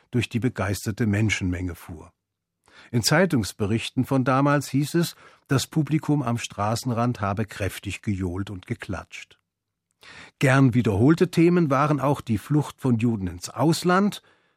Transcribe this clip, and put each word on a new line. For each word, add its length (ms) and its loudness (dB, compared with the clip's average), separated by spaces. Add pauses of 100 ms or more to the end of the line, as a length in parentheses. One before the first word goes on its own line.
(120)
durch 160 0
die 120 -4
begeisterte 680 -2
Menschenmenge 680 0
fuhr. 380 -18 (800)
In 120 0
Zeitungsberichten 1000 0
von 200 0
damals 440 2
hieß 260 -2
es, 200 0 (320)
das 220 0
Publikum 540 0
am 160 -2
Straßenrand 840 -2
habe 240 -2
kräftig 580 -8
gejohlt 480 -4
und 160 -14
geklatscht. 720 -12 (1000)
Gern 340 6
wiederholte 560 4
Themen 400 4
waren 300 2
auch 200 0
die 180 -2
Flucht 420 -2
von 180 0
Juden 300 -2
ins 220 -12
Ausland, 720 0 (360)